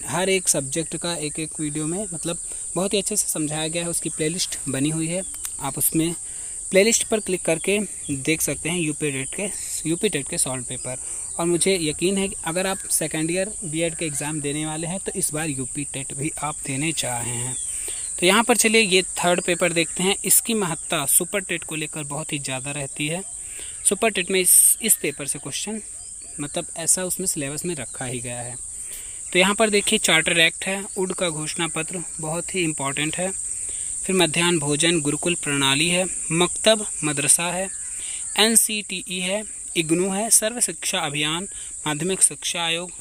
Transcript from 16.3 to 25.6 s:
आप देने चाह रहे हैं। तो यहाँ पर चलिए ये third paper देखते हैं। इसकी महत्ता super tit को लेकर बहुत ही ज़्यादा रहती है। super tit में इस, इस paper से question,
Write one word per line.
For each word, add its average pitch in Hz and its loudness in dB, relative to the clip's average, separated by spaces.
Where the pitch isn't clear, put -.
आप 147 -4
देने 143 0
चाह 123 -2
रहे 123 -4
हैं। 127 -4
तो 180 4
यहाँ 202 8
पर 233 4
चलिए 220 6
ये 185 6
third 175 2
paper 175 2
देखते 165 0
हैं। 196 4
इसकी - 4
महत्ता 165 0
super 185 2
tit 185 -2
को - -8
लेकर 156 -6
बहुत 147 -6
ही 147 -2
ज़्यादा 135 -4
रहती 147 -4
है। 175 -2
super 220 4
tit 190 0
में 190 6
इस, - 8
इस 220 4
paper 147 -2
से 143 -4
question, 208 -6